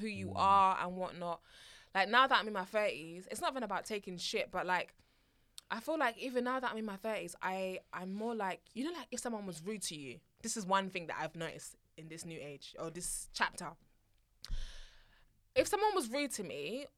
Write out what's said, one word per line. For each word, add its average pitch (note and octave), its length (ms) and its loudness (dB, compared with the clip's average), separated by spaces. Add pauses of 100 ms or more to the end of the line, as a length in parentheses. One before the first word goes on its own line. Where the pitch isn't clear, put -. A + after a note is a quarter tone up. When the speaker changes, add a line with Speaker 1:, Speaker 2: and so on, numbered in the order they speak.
Speaker 1:
who G#3+ 80 -2
you G3 200 -4
Speaker 2:
Mm. - 80 -4
Speaker 1:
are G3 460 8
and F3+ 140 -4
whatnot. F3 440 -4 (540)
Like, F#3+ 140 6
now B3 180 10
that B3+ 120 6
I'm G3 100 0
in G#3+ 40 -4
my F#3+ 120 0
thirties, F3+ 680 -2
it's A3 100 -6
not D#4+ 120 0
even C4 100 -4
about G3+ 240 -2
taking G3+ 320 -6
shit, - 320 -2
but, F3+ 160 -2
like, F3+ 280 0 (760)
I G#3 100 -4
feel D#4 180 0
like A#3+ 200 2
even B3 260 0
now B3+ 160 2
that B3+ 120 -2
I'm A3 60 -4
in A3 60 -4
my G3 120 -4
thirties, G3 460 -4
I, F#3+ 360 -2 (140)
I'm F#3 200 -6
more A3 220 -2
like, G3 260 -2 (140)
you B3+ 100 -2
know, E4+ 80 -2
like, A#3 200 -8
if A#3+ 80 -6
someone G#3+ 260 -4
was D#3+ 180 -8
rude G#3 180 -4
to - 120 -4
you, C3+ 240 -10 (240)
this A3+ 140 -2
is G#3 100 -4
one F#3+ 220 4
thing F3 200 -6
that - 120 -4
I've D#3+ 160 -4
noticed E3 400 -8 (200)
in D#3+ 120 -12
this E3 160 -10
new E3 180 -8
age C#3+ 380 -12
or E3 100 -4
this - 440 -6
chapter. - 340 2 (1900)
If C#4 140 6
someone G#4 260 4
was C#4+ 140 2
rude C#4 240 0
to G#3+ 120 -4
me F3+ 420 -4 (120)